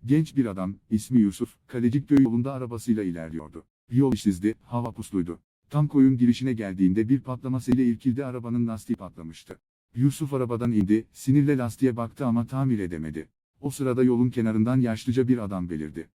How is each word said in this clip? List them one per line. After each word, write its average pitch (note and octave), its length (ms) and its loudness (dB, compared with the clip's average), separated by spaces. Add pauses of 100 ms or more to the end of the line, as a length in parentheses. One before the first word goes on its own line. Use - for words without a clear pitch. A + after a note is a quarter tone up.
Genç D3+ 300 2
bir B2+ 100 2
adam, F#2+ 300 -6 (140)
ismi A2+ 300 2
Yusuf, G2+ 360 0 (100)
Kalecik B2 420 -2
Köyü C#3+ 140 6
yolunda A#2+ 300 0
arabasıyla A#2 500 -4
ilerliyordu. D#2+ 640 -8 (260)
Yol C3 220 2
işsizdi, G2+ 500 0
hava A#2+ 300 -8
pusluydu. F2+ 480 -6 (300)
Tam D3 180 0
koyun C3+ 280 4
girişine B2 360 2
geldiğinde G2 560 0
bir C3 120 2
patlama B2+ 400 -6
seli B2 300 4
irkildi, A#2+ 340 -2
arabanın A#2+ 420 -4
lastiği A2+ 300 -4
patlamıştı. F2 600 -16 (360)
Yusuf C#3 400 0
arabadan A#2+ 380 -2
indi, G#2+ 400 2
sinirle C#3 460 2
lastiğe B2 380 0
baktı A#2 300 -6
ama A#2 200 0
tamir C3 320 -2
edemedi. D#2+ 500 -6 (320)
O C#3+ 100 -6
sırada B2+ 340 0
yolun B2 260 4
kenarından A2+ 460 0
yaşlıca A#2+ 520 0
bir B2+ 100 4
adam F#2+ 320 -6
belirdi. D2+ 480 -8